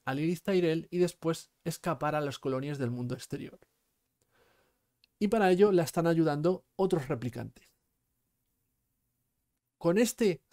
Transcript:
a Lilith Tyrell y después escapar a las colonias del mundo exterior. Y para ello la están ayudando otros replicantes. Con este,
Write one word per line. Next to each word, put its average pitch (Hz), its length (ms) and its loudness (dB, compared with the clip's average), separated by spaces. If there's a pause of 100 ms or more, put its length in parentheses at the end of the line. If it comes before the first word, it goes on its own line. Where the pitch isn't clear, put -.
a 131 80 -4
Lilith 160 300 -2
Tyrell 170 480 0
y 180 80 -4
después 165 520 -2 (120)
escapar 151 520 -4
a 151 60 0
las 143 180 -6
colonias 139 380 -4
del 123 140 -2
mundo 123 240 -6
exterior. - 440 -12 (1600)
Y 208 100 0
para 202 220 4
ello 196 200 6
la 175 120 4
están 165 240 0
ayudando 165 580 2 (100)
otros 185 320 0
replicantes. 120 600 -8 (2000)
Con 175 200 0
este, 220 560 0